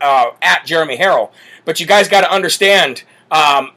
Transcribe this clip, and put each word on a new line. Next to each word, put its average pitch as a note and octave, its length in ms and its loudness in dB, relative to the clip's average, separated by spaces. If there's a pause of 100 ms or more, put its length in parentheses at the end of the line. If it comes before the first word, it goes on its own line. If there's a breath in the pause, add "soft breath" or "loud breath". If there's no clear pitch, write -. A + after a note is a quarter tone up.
uh, C3 300 2 (120)
at F3 240 0
Jeremy D#3 320 -4
Harrell. D#3+ 320 0 (340 loud breath)
But D#3+ 160 -6
you E3 60 -8
guys G3 220 2
gotta F#3+ 220 2
understand, F#3 760 0 (260 soft breath)
um, C#3+ 460 0